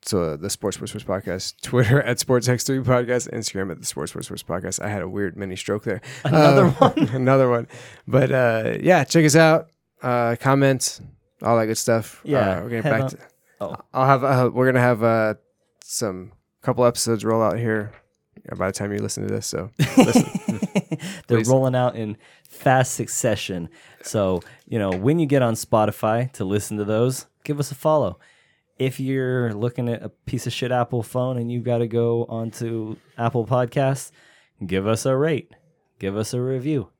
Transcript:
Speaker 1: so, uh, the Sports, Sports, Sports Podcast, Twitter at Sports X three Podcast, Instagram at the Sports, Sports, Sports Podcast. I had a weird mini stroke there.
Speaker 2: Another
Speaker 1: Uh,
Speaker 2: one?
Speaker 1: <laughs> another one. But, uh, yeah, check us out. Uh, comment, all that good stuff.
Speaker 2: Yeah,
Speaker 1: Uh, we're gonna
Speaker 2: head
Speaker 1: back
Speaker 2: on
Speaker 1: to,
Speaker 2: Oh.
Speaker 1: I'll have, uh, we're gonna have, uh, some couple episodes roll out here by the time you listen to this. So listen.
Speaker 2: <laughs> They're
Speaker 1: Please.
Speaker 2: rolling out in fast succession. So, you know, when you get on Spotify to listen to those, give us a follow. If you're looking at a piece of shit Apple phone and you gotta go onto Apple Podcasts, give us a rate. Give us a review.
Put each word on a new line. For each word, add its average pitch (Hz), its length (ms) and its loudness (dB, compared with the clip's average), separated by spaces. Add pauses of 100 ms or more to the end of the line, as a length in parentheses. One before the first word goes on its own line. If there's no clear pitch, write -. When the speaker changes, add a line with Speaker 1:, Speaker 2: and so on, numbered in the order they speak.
Speaker 1:
so, 92 200 -2
uh, 78 140 -4
the 82 140 -8
Sports, - 260 -6
Sports, - 160 -12
Sports 104 120 -12 (220)
Podcast, 92 340 -8
Twitter 123 420 2
at 120 160 -2
Sports 123 300 0
X 123 160 0
three 135 140 -2
Podcast, 123 540 0
Instagram 98 380 -6
at 80 100 -10
the - 60 -20
Sports, - 260 -8
Sports, - 160 -10
Sports - 140 -12
Podcast. 90 400 -6
I 104 60 -6
had 101 140 -4
a 87 60 -8
weird 98 280 -4
mini 95 180 -8
stroke 104 300 -4
there. 101 160 -4 (240)
Speaker 2:
Another 147 420 6
Speaker 1:
Uh, 160 40 4 (200)
Speaker 2:
one? 294 180 0
Speaker 1:
<laughs> 107 60 -4
another 131 360 4
one. 120 180 0 (380)
But, 131 260 4
uh, 117 480 2
yeah, 160 240 4
check 165 220 4
us 139 100 6
out. 160 320 6 (340)
Uh, 120 380 0
comment, 135 600 2 (420)
all 117 160 2
that 113 80 2
good 110 120 -2
stuff. - 460 -2
Speaker 2:
Yeah, 147 140 0 (200)
Speaker 1:
Uh, 85 40 -8
we're 113 80 -10
gonna 117 120 -6
Speaker 2:
head 147 80 0
Speaker 1:
back 113 120 2
Speaker 2:
on 107 80 -2
Speaker 1:
to, - 80 -16 (420)
Speaker 2:
Oh. - 160 -8 (160)
Speaker 1:
I'll 131 140 2
have, 135 180 4
uh, 127 280 2
we're 127 140 2
gonna 127 140 4
have, 123 220 2
uh, 110 320 2 (500)
some 92 480 -8 (300)
couple 123 220 0
episodes 117 400 0
roll 113 180 2
out 104 160 0
here 110 340 -2 (640)
by 92 120 -2
the 95 40 -4
time 101 200 -6
you 104 80 -4
listen 104 260 -6
to 101 80 -4
this. 104 120 -6
So - 240 -8 (260)
listen. 240 280 6
Speaker 2:
<laughs> - 1040 -8
They're 120 100 2
Speaker 1:
Please. 113 100 0
Speaker 2:
rolling 131 260 2
out 123 220 0
in 107 200 -8 (320)
fast 131 460 2
succession. 98 720 -4 (340)
So, 92 380 0 (260)
you 117 120 -4
know, 98 120 0
when 107 280 0
you 160 80 2
get 135 160 2
on 113 120 2
Spotify 110 800 0
to - 120 -8
listen 104 340 -2
to 104 60 -2
those, 117 420 0 (180)
give 147 160 -6
us 139 100 -4
a 139 40 -12
follow. 147 440 0 (600)
If 131 220 -2
you're 127 520 -2
looking 120 360 -4
at 117 140 -4
a 110 60 -12
piece - 380 -8
of 120 60 -6
shit 123 200 -4
Apple 120 300 0
phone 127 340 -4
and 117 160 -6
you 120 80 -4
gotta 120 280 0
go 117 400 0
onto 113 680 -8 (220)
Apple 117 280 -2
Podcasts, 131 640 -2 (520)
give 95 220 -2
us 110 180 0
a 131 120 2
rate. 143 360 -2 (460)
Give 98 180 -4
us 110 160 -4
a 123 80 -2
review. 131 480 -2 (120)